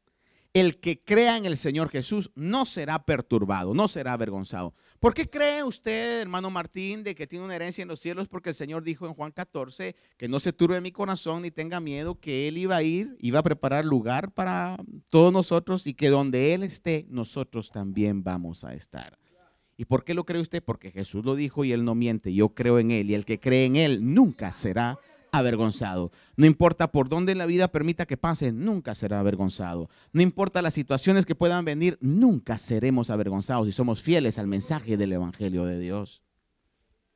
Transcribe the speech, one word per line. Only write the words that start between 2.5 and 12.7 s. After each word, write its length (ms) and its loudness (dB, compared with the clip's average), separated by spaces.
será 400 -6
perturbado, 680 0
no 120 2
será 260 -4
avergonzado. 600 -6
¿Por 140 4
qué 160 -4
cree 340 -2
usted, 580 -6
hermano 280 -6
Martín, 540 -8
de 100 -8
que 140 -10
tiene 180 -12
una 100 -10
herencia 280 -8
en 40 -12
los 120 -12
cielos? 280 -8
Porque 220 -10
el 60 -6
Señor 260 -8
dijo 240 -8
en 80 -10
Juan 180 -10
catorce 640 -10
que 100 -8
no 120 0
se 120 -2
turbe 300 2
mi 100 -10
corazón 520 -6
ni 80 -8
tenga 280 -8
miedo, 400 -6
que 280 -4
Él 100 -4
iba 180 0